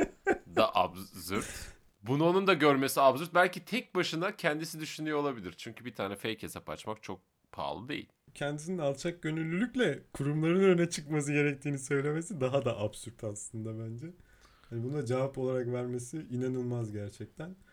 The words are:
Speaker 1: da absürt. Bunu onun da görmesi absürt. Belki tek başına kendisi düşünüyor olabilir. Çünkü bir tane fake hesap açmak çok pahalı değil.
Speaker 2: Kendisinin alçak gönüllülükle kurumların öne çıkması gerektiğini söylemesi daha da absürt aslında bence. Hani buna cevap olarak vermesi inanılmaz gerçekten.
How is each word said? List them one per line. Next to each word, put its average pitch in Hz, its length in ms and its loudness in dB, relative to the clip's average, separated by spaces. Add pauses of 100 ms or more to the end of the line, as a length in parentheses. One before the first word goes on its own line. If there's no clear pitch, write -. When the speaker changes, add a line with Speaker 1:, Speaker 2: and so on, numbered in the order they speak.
(560)
Speaker 1:
da 110 200 4
absürt. 92 960 -2 (280)
Bunu 135 240 0
onun 185 220 4
da 196 60 8
görmesi 139 480 6
absürt. 139 340 6
Belki 180 300 4
tek - 300 -4
başına 175 400 0
kendisi 156 440 -2
düşünüyor 156 380 -4
olabilir. 120 400 -4
Çünkü 113 280 -14
bir 123 80 -10
tane 98 220 -4
fake 110 280 -6
hesap - 260 -10
açmak 107 340 -8
çok 95 180 -10 (300)
pahalı 78 380 -6
değil. - 180 -8 (260)
Speaker 2:
Kendisinin 151 440 -6
alçak 160 440 -2
gönüllülükle 160 800 0 (100)
kurumların 156 500 2
öne 170 260 6
çıkması 147 440 -2
gerektiğini 143 460 2
söylemesi 147 640 0
daha 127 240 4
da 113 140 0
absürt - 440 -6
aslında 110 560 -8
bence. 117 280 -8 (640)
Hani 117 140 -4
buna 139 220 -2
cevap 131 320 0
olarak 127 300 0
vermesi 123 640 -4
inanılmaz 123 640 -2
gerçekten. 107 640 -10 (180)